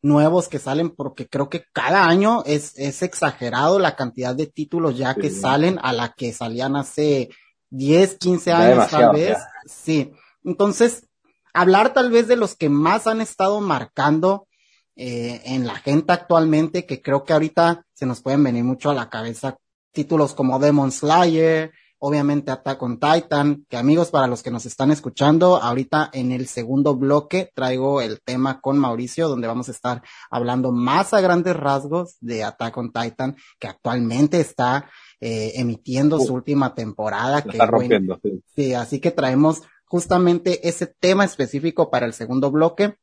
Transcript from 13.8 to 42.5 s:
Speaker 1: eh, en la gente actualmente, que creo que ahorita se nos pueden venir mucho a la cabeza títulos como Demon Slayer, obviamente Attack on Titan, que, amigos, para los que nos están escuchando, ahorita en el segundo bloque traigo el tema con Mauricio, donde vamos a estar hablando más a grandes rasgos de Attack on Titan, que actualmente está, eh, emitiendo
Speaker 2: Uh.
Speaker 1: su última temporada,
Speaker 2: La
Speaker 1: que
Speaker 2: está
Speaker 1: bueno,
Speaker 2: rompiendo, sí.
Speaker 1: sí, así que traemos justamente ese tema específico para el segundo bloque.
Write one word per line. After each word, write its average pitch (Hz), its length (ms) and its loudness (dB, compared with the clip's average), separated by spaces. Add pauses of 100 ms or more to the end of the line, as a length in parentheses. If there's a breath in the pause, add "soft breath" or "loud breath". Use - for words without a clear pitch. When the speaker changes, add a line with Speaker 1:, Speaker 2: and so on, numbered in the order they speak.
Speaker 1:
eh, 120 500 -8
en 127 220 -4
la 123 80 -8
gente 151 360 0
actualmente, 165 720 2
que 127 160 -10
creo 139 220 -2
que 165 100 0
ahorita 165 600 2
se - 120 -8
nos 123 160 -4
pueden 139 220 2
venir 120 200 0
mucho 127 260 -2
a 143 40 0
la 120 160 -4
cabeza 117 480 -8 (360)
títulos 151 400 0
como 131 260 0
Demon 143 320 4
Slayer, 160 800 2 (280)
obviamente 143 520 0
Attack 135 300 -6
on 120 180 -6
Titan, 147 680 0
que, 120 80 -8
amigos, 151 340 2
para 135 160 2
los 120 160 -6
que 120 80 -8
nos 120 140 -8
están 135 260 0
escuchando, 160 680 2
ahorita 131 560 -2
en 127 180 -4
el 127 160 -6
segundo 135 480 -2
bloque 147 580 -2
traigo 131 480 -2
el 107 200 -6
tema 131 380 -4
con 139 180 -2
Mauricio, 123 500 -2
donde 120 200 -4
vamos 123 220 -6
a - 20 -14
estar 123 300 -6 (280 loud breath)
hablando 127 420 -2
más 131 420 0
a 208 80 4
grandes 175 340 2
rasgos 143 640 -4
de 113 240 -8
Attack 113 340 -8
on 117 140 -8
Titan, 120 440 -6 (240 soft breath)
que 113 80 -12
actualmente 123 720 0
está, 135 500 -2 (300 soft breath)
eh, 113 360 -6
emitiendo 131 600 0
Speaker 2:
Uh. 131 80 2
Speaker 1:
su 131 80 -4
última 131 400 -2
temporada, 113 640 -4
Speaker 2:
La 147 60 0
Speaker 1:
que 104 60 -12
Speaker 2:
está 113 160 4
Speaker 1:
bueno, 113 140 2
Speaker 2:
rompiendo, 98 420 0
sí. 98 220 -6 (120)
Speaker 1:
sí, 135 180 -2
así 120 260 -6
que 175 120 0
traemos 147 500 2 (240 soft breath)
justamente 175 840 0
ese 170 200 -4
tema 185 380 2
específico 147 640 -2
para 120 160 -2
el 117 80 -6
segundo 131 360 -2
bloque. 170 540 0